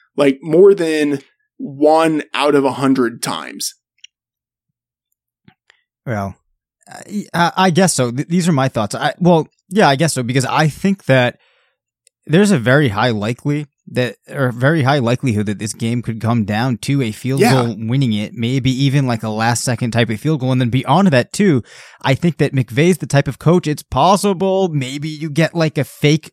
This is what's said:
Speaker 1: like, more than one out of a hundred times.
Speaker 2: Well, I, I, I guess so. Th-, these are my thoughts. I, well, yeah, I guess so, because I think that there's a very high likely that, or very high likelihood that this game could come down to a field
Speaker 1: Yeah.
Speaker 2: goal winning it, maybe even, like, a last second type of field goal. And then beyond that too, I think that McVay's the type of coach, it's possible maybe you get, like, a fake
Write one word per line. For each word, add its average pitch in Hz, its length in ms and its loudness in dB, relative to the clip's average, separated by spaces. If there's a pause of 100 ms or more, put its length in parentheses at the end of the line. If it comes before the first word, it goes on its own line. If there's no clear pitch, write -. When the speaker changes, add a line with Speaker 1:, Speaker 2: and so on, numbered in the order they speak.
(160)
Speaker 1:
like, 143 260 2
more 175 320 6
than 156 460 -2 (380)
one 156 640 2 (100)
out 147 200 0
of 143 100 4
a 131 100 0
hundred 127 500 0
times. 76 500 -10 (2250)
Speaker 2:
Well, 98 300 -6 (520)
I, - 460 -12
I, 170 240 0
I 190 140 4
guess 175 240 2
so. 123 160 -2
Th-, 131 160 -6
these 170 200 0
are 180 60 4
my 135 160 2
thoughts. 107 260 -4
I, 139 240 -4
well, 170 280 4 (220)
yeah, 185 200 4
I 143 60 4
guess 156 180 0
so, 131 100 -4
because 123 220 -2
I 135 220 0
think 196 380 -2
that 127 340 2 (880)
there's 202 240 4
a 156 80 2
very 127 300 2
high 107 200 -2
likely 123 560 -4 (240)
that, 123 280 -4 (120)
or 135 220 -4
very 135 320 0
high 139 160 2
likelihood 117 460 -2
that 101 140 -6
this 107 140 -8
game 117 280 -4
could 110 200 -8
come 117 240 0
down 110 340 -2
to 139 220 -2
a 113 100 -4
field 131 280 -4
Speaker 1:
Yeah. - 140 4
Speaker 2:
goal 120 240 0
winning 117 360 0
it, 104 200 -4
maybe 123 360 -2
even, 135 380 0
like, 117 160 -4
a 113 60 -6
last 113 340 -2
second 120 280 -4
type 117 180 0
of 110 100 -6
field 151 220 -2
goal. 131 100 -2
And 127 100 0
then 123 80 0
beyond 131 380 2
that 127 260 0
too, 170 300 2 (380)
I 135 120 0
think 170 240 -2
that 143 160 0
McVay's 139 460 0
the 143 80 -10
type 139 200 2
of 131 120 -8
coach, 170 260 2
it's 151 180 -6
possible 190 840 0
maybe 143 400 -6
you 156 200 -8
get, 147 260 -2
like, 160 220 -2
a 143 60 0
fake - 500 -2